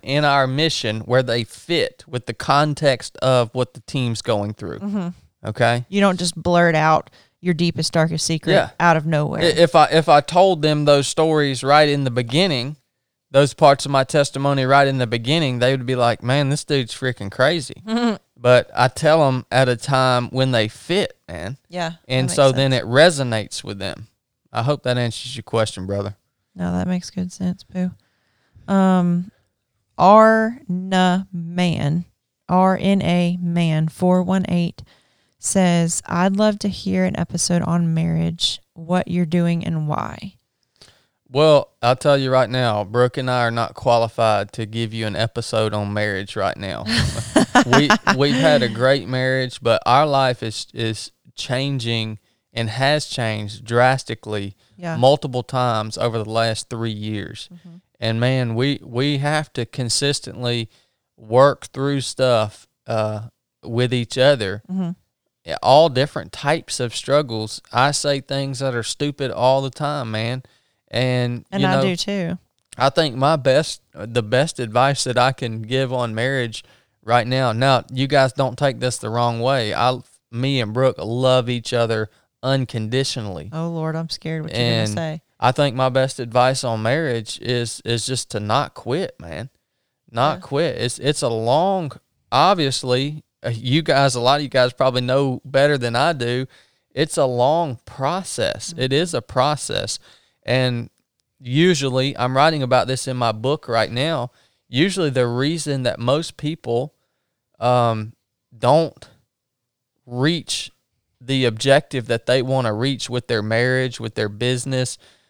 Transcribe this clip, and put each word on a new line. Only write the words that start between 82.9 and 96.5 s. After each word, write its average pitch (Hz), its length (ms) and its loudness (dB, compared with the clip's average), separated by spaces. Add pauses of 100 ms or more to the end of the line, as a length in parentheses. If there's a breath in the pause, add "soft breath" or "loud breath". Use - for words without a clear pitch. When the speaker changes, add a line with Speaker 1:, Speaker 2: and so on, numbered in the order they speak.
Speaker 2:
Oh 165 160 -6
Lord, 160 260 -6
I'm 165 140 -6
scared 160 340 -8
what 160 80 -10
you're - 80 -4
gonna 120 140 0
Speaker 1:
And 113 180 0
Speaker 2:
say. 160 320 -6 (160)
Speaker 1:
I 127 140 2
think 139 240 0
my 131 120 0
best 131 300 -2
advice 127 460 0
on 113 180 -2
marriage 123 580 -2
is, 120 440 -4
is 117 220 -4
just 127 260 -6
to 107 80 -4
not 107 340 -2
quit, 147 460 -6
man. 82 300 -12 (600)
Not 135 280 -2
Speaker 2:
Yeah. - 20 -18
Speaker 1:
quit. 147 380 -4
It's, 120 200 -6
it's 143 240 -2
a 139 60 0
long, 143 640 0 (400)
obviously, 143 920 0 (220)
uh, 117 60 -4
you 123 320 -2
guys, 139 340 2
a 123 40 -4
lot 127 200 4
of - 20 -6
you 139 60 -6
guys 127 240 2
probably 127 300 0
know 131 420 0
better 139 340 2
than 120 160 -2
I 143 180 2
do. 127 340 -4 (460 soft breath)